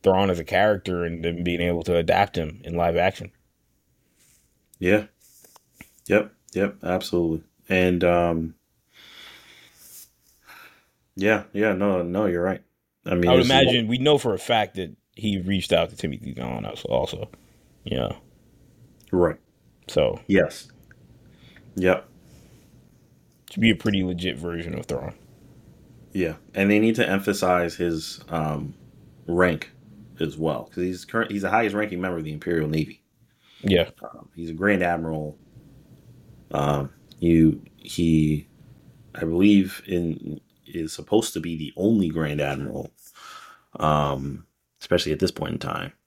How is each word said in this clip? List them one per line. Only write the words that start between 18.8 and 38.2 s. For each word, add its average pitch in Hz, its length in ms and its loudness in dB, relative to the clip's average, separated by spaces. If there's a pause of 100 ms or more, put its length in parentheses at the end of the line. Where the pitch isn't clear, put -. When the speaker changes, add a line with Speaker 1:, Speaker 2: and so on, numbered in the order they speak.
Speaker 2:
Right. 87 260 2 (500)
Speaker 1:
So. - 400 0
Speaker 2:
Yes. - 420 0 (1080)
Yep. - 320 2 (1400)
Speaker 1:
Should 196 100 -4
be 113 100 6
a 98 40 2
pretty 98 280 -2
legit 90 340 -4
version 82 400 -8
of - 80 -10
Thrawn. 69 280 -8 (1000)
Speaker 2:
Yeah. 85 220 -2 (200)
And 98 160 4
they 107 80 6
need 113 160 4
to 120 120 0
emphasize 90 680 0
his, 85 540 -4
um, 76 440 -4 (540)
rank 85 440 0 (480)
as 76 180 -4
well, 78 280 -4
'cause - 180 -8
he's 92 220 -6
current, 113 260 -4
he's 101 100 -4
the 95 80 -4
highest 107 260 0
ranking 101 240 -4
member 90 180 -4
of 80 60 -6
the 78 80 -8
Imperial 78 360 -2
Navy. 76 360 -4 (580)
Speaker 1:
Yeah. 90 280 2 (120)
Speaker 2:
Um, - 340 -18
he's 85 140 -10
a 82 40 -10
Grand 92 300 2
Admiral. 80 540 -4 (1120)
Um, 71 400 -2 (280)
you, 82 420 6 (160)
he, 78 680 0 (680)